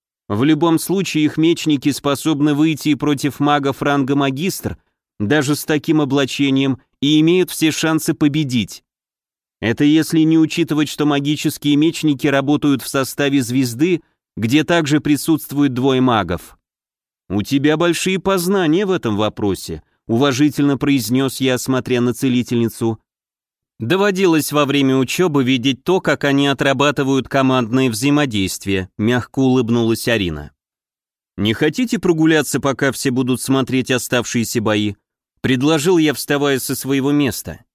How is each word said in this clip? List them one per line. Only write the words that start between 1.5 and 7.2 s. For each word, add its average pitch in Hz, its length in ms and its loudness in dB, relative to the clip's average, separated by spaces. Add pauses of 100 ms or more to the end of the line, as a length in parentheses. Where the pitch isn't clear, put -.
способны 143 600 -2
выйти 156 400 0
против 143 440 -2
магов 143 420 0
ранга 143 360 0
магистр, 139 600 -4 (440)
даже 135 340 0
с - 100 -6
таким 156 360 0
облачением, 135 800 0 (220)
и 151 200 4